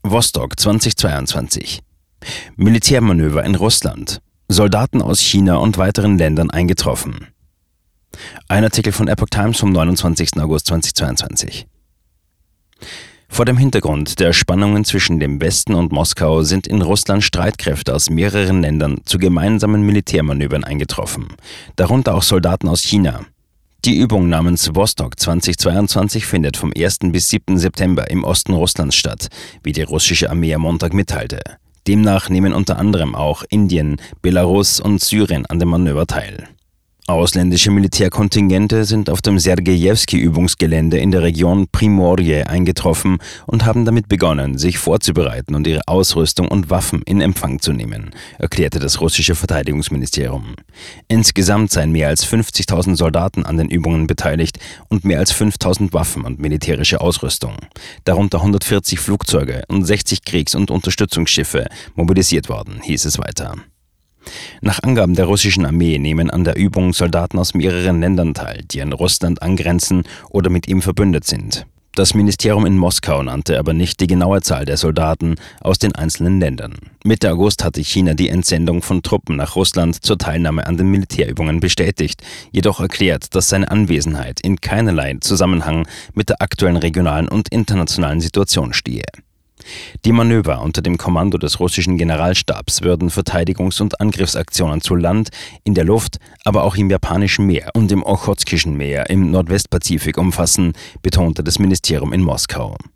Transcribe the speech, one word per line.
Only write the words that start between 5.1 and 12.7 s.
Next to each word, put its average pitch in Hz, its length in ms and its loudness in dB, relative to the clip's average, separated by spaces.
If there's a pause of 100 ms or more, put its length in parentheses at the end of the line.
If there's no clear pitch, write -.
China 95 380 4
und 104 200 0
weiteren 101 400 2
Ländern 80 320 2
eingetroffen. - 760 -2 (1200)
Ein 104 160 4
Artikel 110 280 0
von 107 140 0
Epoch 104 240 0
Times 110 300 0
vom 101 100 4
neunundzwanzigsten 85 720 2
August 78 240 0
zwanzig - 300 -2
zweiundzwanzig. - 720 -6 (1600)